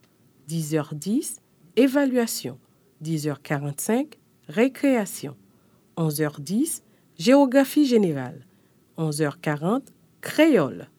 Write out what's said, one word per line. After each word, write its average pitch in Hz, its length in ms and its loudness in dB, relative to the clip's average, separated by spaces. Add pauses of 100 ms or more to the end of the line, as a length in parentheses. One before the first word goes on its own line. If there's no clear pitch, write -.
(480)
Dix 156 260 -6
heures 151 220 -4
dix, 208 440 -4 (360)
évaluation. 247 840 0 (420)
Dix 156 280 -4
heures 143 160 -6
quarante-cinq, 156 760 -4 (300)
récréation. 226 920 -2 (600)
Onze 156 220 -2
heures 151 200 -4
dix, 196 420 -4 (340)
géographie 269 680 4
générale. 160 640 0 (500)
Onze 156 240 -2
heures 143 180 -2
quarante, 160 540 -4 (280)
créole. 165 760 2